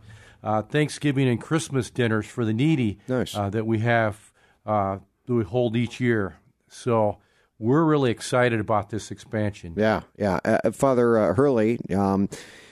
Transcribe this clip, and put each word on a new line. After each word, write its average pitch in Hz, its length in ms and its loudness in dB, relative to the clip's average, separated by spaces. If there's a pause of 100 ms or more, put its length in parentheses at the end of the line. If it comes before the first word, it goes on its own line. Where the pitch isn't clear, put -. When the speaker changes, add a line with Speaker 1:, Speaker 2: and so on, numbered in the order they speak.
(420)
Speaker 1:
uh, 107 200 0
Thanksgiving 139 680 0
and 117 140 0
Christmas 139 480 -4
dinners 110 360 0
for - 200 -4
the 110 80 0
needy, 127 460 0 (100)
Speaker 2:
Nice. 123 260 -4
Speaker 1:
uh, 101 140 -2
that 110 180 -4
we 113 120 0
have, 113 520 0 (340)
uh, 98 340 0 (260)
that 123 80 -2
we 120 100 2
hold 117 320 -2
each 120 240 -2
year. 110 380 0 (320)
So 110 480 0 (420)
we're 131 240 2
really 151 260 2
excited 117 520 0
about 104 300 -2
this - 200 -8
expansion. 104 640 -6
Speaker 2:
Yeah, 104 260 2 (160)
yeah. 95 280 0
Uh, 110 260 2
Father, 120 460 2
uh, 98 180 2
Hurley, 117 440 2 (140)
um, 98 360 2 (420)